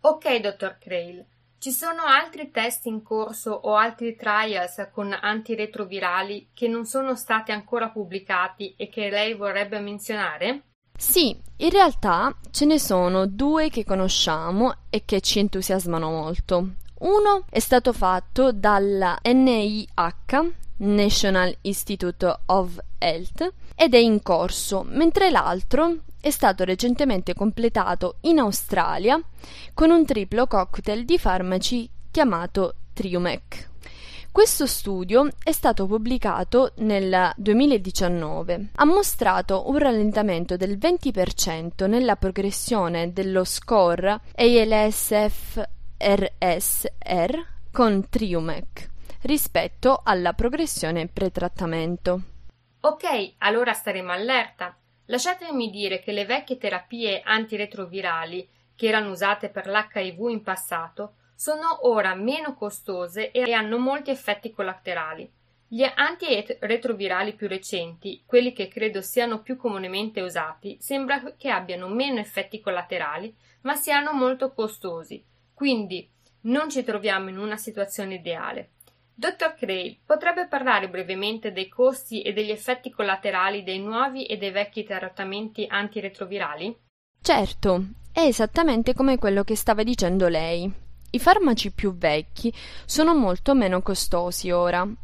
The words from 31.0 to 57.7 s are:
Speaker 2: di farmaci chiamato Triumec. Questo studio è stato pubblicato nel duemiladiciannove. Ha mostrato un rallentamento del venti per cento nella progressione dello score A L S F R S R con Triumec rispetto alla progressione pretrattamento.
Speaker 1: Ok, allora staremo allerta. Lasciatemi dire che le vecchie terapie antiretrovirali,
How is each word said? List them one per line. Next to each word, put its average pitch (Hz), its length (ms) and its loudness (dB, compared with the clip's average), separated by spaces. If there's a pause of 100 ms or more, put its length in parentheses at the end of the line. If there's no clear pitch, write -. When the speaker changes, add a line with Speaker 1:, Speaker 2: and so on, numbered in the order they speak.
Speaker 2:
di 339 140 4
farmaci 185 720 0 (220)
chiamato 190 640 2 (180)
Triumec. - 800 -4 (640)
Questo 381 340 6
studio 202 600 2 (120)
è 214 120 0
stato 208 340 2
pubblicato 220 920 2
nel 190 580 2
duemiladiciannove. 185 1400 2
Ha 285 100 4
mostrato 202 840 4
un 277 100 2
rallentamento 208 800 2
del 196 220 -2
venti 311 340 2
per 180 200 0
cento 170 540 -2
nella 226 300 4
progressione 185 960 0
dello 190 320 0
score 180 640 4
A - 340 -2
L 220 480 6
S 214 380 2
F - 340 -2 (340)
R 196 440 2
S 180 460 0 (120)
R 226 480 0 (240)
con 208 380 2
Triumec 170 840 -2 (320)
rispetto - 800 2
alla 180 300 2
progressione 202 720 -2
pretrattamento. 175 1120 -2 (600)
Speaker 1:
Ok, 294 580 -2
allora 226 340 2
staremo 185 380 -6
allerta. 208 680 -4 (320)
Lasciatemi 285 600 -4
dire 190 300 -6
che - 100 -10
le 202 140 -4
vecchie 254 340 -4
terapie 202 640 -6
antiretrovirali, 190 1200 -6 (260)